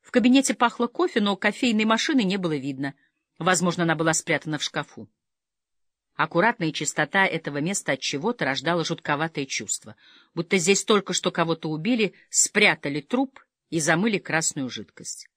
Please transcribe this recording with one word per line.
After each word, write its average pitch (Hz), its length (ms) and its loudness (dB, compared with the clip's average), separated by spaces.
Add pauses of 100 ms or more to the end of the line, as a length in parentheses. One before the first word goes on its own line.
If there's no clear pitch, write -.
В - 120 -20
кабинете 254 420 6
пахло 240 320 0
кофе, 330 340 0
но 202 140 2
кофейной 214 520 0
машины 233 360 2
не 190 140 2
было 170 200 -2
видно. 139 380 -6 (460)
Возможно, 175 420 2
она 165 140 2
была 160 180 2
спрятана 156 440 -2
в - 40 -6
шкафу. - 480 -8 (1040)
Аккуратная 170 560 0
чистота 156 560 0
этого 160 320 -4
места 165 360 -2
от 131 60 -8
чего-то 170 440 -4
рождала 147 400 -2
жутковатое 151 600 -4
чувство, - 520 -8 (380)
будто 165 220 -2
здесь 190 280 2
только 196 300 2
что 175 180 -2
кого-то 165 360 -2
убили, 185 460 0 (160)
спрятали 151 720 2
труп 269 400 -2 (300)
и 165 100 -2
замыли 170 380 2
красную 151 500 -4
жидкость. - 680 -14